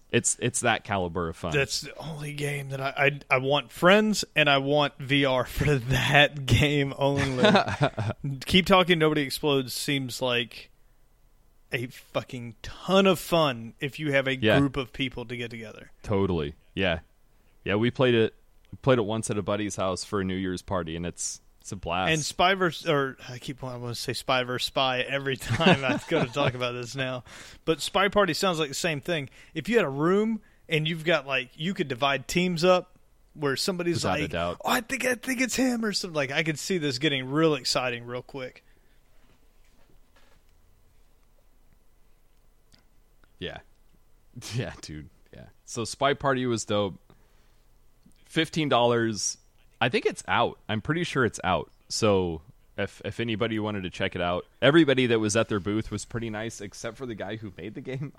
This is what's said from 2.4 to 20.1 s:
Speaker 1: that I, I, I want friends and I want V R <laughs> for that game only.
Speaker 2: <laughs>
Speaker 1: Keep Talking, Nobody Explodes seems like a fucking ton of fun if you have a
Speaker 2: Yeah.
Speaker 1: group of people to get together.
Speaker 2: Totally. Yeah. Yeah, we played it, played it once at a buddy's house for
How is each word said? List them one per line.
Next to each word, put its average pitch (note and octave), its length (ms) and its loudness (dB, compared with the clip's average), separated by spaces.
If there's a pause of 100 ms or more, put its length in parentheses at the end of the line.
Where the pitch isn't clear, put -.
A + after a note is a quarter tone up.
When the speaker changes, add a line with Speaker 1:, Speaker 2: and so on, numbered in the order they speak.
Speaker 1:
that C3+ 120 -8
I, C3+ 120 -4 (360)
I, C3+ 60 4
I - 20 4
want C3+ 340 0
friends G#3 540 4 (100)
and D3+ 140 4
I C#3+ 100 6
want C#3+ 400 2
V C#3 260 2
R B2+ 200 2
<laughs> - 0 -
for D3 300 0
that C3+ 680 4
game C#3 520 4
only. C#3 480 2 (500)
Speaker 2:
<laughs> B2+ 500 -6
Speaker 1:
Keep F#3 200 4
Talking, F#3 340 6
Nobody D3+ 220 2
Explodes C3+ 520 -2
seems C3+ 480 -4
like A#2+ 480 -2 (1040)
a B2+ 160 -6
fucking A#2+ 720 -12
ton - 460 2
of F#3 120 4
fun B2+ 600 0
if C#3+ 200 -8
you D3+ 120 -2
have C3+ 160 2
a C3+ 80 0
Speaker 2:
Yeah. A2 240 4
Speaker 1:
group C#3 160 2
of C3+ 160 -6
people B2 340 -6
to A#2+ 120 -10
get A#2+ 140 -8
together. A2+ 400 -14 (120)
Speaker 2:
Totally. F#2 520 0 (180)
Yeah. F2+ 260 0 (640)
Yeah, F#2+ 120 0
we A#2 160 2
played B2+ 240 2
it, A2+ 180 4 (480)
played C3 160 4
it A2+ 80 2
once A2 240 -4
at G#2 80 -4
a G#2 60 0
buddy's G#2 320 -2
house F#2 280 -2
for G#2 180 -2